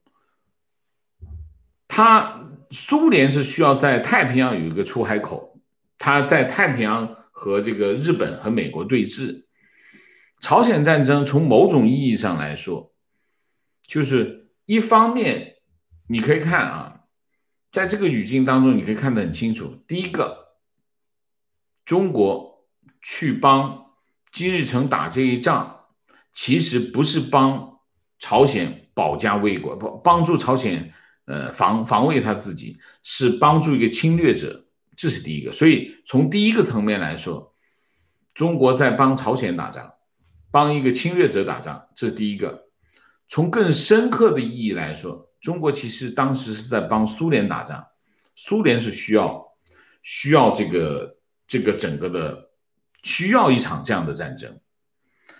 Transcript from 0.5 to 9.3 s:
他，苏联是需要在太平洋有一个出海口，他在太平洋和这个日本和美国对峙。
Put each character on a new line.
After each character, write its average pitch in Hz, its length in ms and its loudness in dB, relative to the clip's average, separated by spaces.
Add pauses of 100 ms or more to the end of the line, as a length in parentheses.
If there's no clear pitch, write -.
他， - 640 4 (200)
苏 302 400 0
联 139 200 4
是 139 140 0
需 - 180 -2
要 147 140 6
在 135 240 2
太 196 240 0
平 123 140 -2
洋 127 200 0
有 80 80 -4
一 82 80 -6
个 95 80 -4
出 113 220 -4
海 104 160 -2
口， - 400 -12 (380)
他 139 240 2
在 139 240 2
太 185 240 0
平 120 140 -2
洋 113 340 -4 (140)
和 101 280 -4
这 107 140 -4
个 101 220 -2
日 156 180 0
本 - 280 -4
和 107 80 -6
美 98 200 -2
国 82 160 -8
对 110 200 0
峙。 - 380 -8 (960)